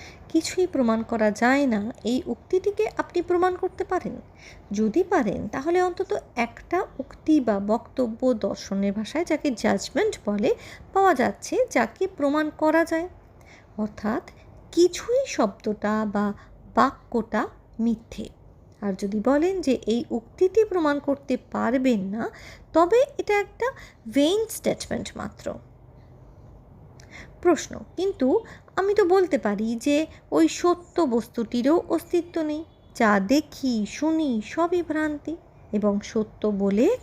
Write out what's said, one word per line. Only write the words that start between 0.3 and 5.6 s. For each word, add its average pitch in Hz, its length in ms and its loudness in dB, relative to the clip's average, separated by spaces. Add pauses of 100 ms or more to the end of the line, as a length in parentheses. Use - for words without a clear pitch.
প্রমাণ 233 360 0
করা 214 280 0
যায় 254 360 2
না" 214 260 -2 (120)
এই 247 220 -2
উক্তিটিকে 403 640 -2 (100)
আপনি 330 240 -4
প্রমাণ 359 340 0
করতে 370 280 -6
পারেন। - 360 -6 (520)
যদি 220 320 2
পারেন, 220 440 0
তাহলে 330 340 0